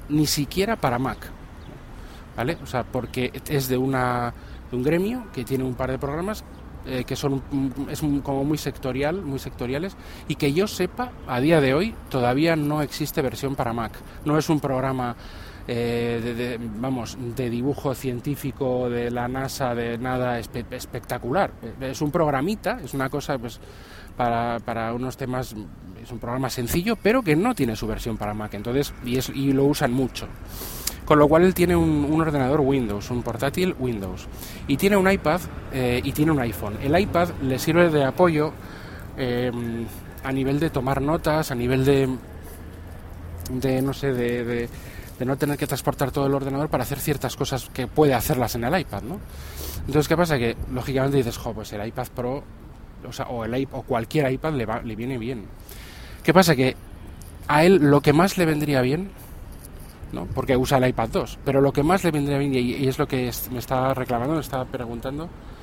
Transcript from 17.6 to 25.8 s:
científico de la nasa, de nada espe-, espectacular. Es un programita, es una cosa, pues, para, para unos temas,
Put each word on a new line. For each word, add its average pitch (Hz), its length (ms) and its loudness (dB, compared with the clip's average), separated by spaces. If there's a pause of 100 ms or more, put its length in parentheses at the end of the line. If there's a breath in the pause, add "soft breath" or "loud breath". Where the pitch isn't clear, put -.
científico 127 920 -2
de 120 220 -2
la 120 180 -2
nasa, 131 460 -2
de 117 240 -2
nada 123 420 -2
espe-, 113 300 -8
espectacular. 127 800 -2 (280)
Es 131 220 -6
un 147 100 0
programita, 175 720 0
es 135 120 -8
una 131 160 -2
cosa, 143 260 -2
pues, 117 240 -8 (560 loud breath)
para, 117 440 2
para 113 340 -4
unos 127 220 -4
temas, 127 380 -4 (480)